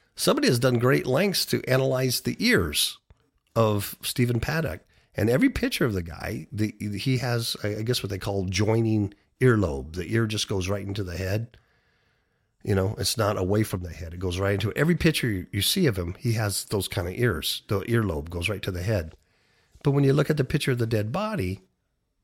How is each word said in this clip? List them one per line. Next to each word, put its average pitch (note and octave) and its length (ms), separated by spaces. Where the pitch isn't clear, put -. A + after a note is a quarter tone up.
somebody C#4+ 320
has B2+ 120
done B2 200
great C#3 260
lengths E3+ 400
to - 180
analyze C3 580
the B2 180
ears F3 580
of G#2+ 460
Stephen A#2+ 380
Paddock. D3 420
And G#2 140
every F#3+ 200
picture - 360
of A2 80
the F#2 80
guy, F#2+ 500
the, G#2+ 280
he G#2+ 400
has, A#2+ 440
I G#2+ 200
guess, A#2+ 180
what G2+ 80
they G2 80
call G2 280
joining G#2+ 680
earlobe. E2 540
The F2+ 180
ear A2+ 140
just G#2+ 240
goes F#2 180
right G2 180
into G2 180
the F2 140
head. G2+ 400
You G#2 120
know, F#2+ 220
it's - 200
not G#2 200
away G2+ 260
from F#2+ 200
the E2 80
head. E2 220
It F2 60
goes F#2 200
right G2 140
into G2 160
it. - 80
Every D#3+ 180
picture D3+ 340
you, F#2 220
you G2+ 100
see F#3 240
of G#2 120
him, F2 200
he A#2 160
has G#2+ 320
those G2+ 220
kind F#2 200
of F#2 80
ears. F#2+ 520
The G2 140
earlobe F2+ 480
goes E2+ 200
right F#2+ 120
to G2 100
the F2 120
head. F2+ 320
But C#3+ 80
when C#3 120
you C3+ 100
look D3 160
at D3+ 80
the C#3+ 60
picture C#3+ 280
of B2 60
the A2+ 100
dead G#2+ 240
body, F3 500